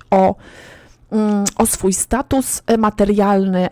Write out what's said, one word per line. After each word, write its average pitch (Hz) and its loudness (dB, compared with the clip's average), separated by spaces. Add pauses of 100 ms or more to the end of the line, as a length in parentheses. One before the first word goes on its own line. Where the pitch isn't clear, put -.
(120)
o, 190 2 (760)
mm, 208 0 (120)
o 208 0
swój 190 -2
status, - -4
e, 226 2
materialny, 202 0